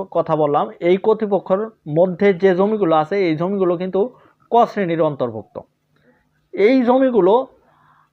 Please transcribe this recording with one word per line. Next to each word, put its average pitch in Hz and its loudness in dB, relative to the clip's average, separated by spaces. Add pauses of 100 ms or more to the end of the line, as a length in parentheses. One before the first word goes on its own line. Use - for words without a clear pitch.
কথা 160 -2
বললাম, 151 0 (100)
এই 180 2
কর্তৃপক্ষের 202 -2 (300)
মধ্যে 185 0
যে 190 2
জমিগুলো 196 0
আছে, 156 -2
এই 175 0
জমিগুলো 180 -2
কিন্তু 190 -4 (360)
ক 226 4
শ্রেণীর 170 -4
অন্তর্ভুক্ত। 127 -6 (920)
এই 247 2
জমিগুলো 247 2 (680)